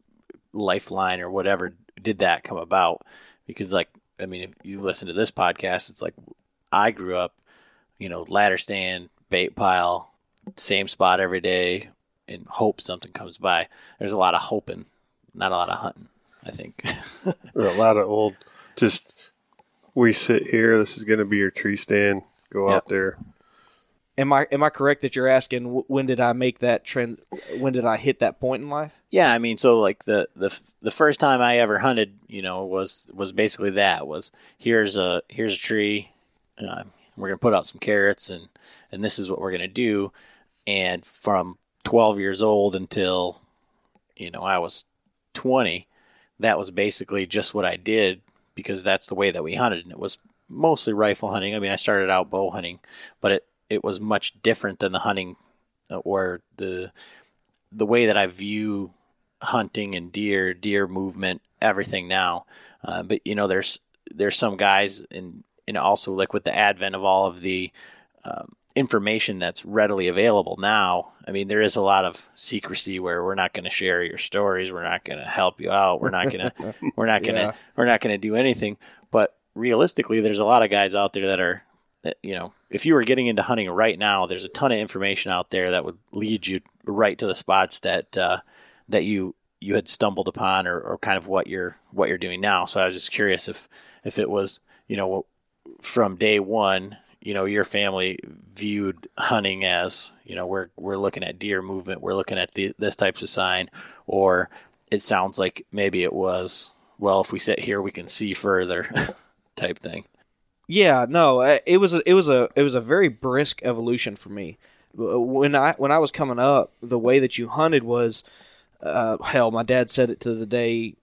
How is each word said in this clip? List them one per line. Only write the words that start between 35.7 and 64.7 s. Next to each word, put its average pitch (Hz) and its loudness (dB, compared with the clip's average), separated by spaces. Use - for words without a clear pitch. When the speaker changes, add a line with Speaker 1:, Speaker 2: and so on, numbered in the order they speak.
Speaker 1:
uh, - -12
we're 98 -8
gonna 95 -4
put 117 2
out 87 2
some - -14
carrots, 101 0
and, 85 -16
and 98 -10
this 104 0
is 98 -6
what 92 -6
we're 95 -6
gonna 90 -4
do. 101 -2
And 92 -2
from 90 -4
twelve 107 4
years 98 -4
old 104 2
until, 92 -4
you 87 -14
know, 87 -12
I 95 0
was 85 -4
twenty, 117 0
that 107 2
was 95 -4
basically 98 -2
just 101 -2
what 101 0
I 87 -2
did, 95 0
because 95 -8
that's 95 0
the - -8
way 98 0
that 85 -4
we 82 -6
hunted, 107 0
and 87 -18
it - -16
was - -6
mostly 147 0
rifle 104 0
hunting. 101 -4
I 107 -4
mean, 98 -4
I 98 -2
started 98 0
out 92 2
bow 95 -2
hunting, 87 -10
but 98 2
it, - -2
it 107 -2
was 101 -4
much 107 -2
different 104 0
than 95 -2
the 95 -2
hunting, 95 -4
uh, 95 -8
or 92 -4
the, 92 -8
the 107 -2
way 120 4
that 104 4
I 101 4
view 101 -6
hunting 104 -4
and 87 -8
deer, 98 -2
deer 101 -2
movement, 95 -6
everything 98 0
now. 90 -2
Uh, 90 -6
but, 92 -4
you 104 -4
know, 104 0
there's, 95 -2
there's 101 0
some 104 0
guys 98 4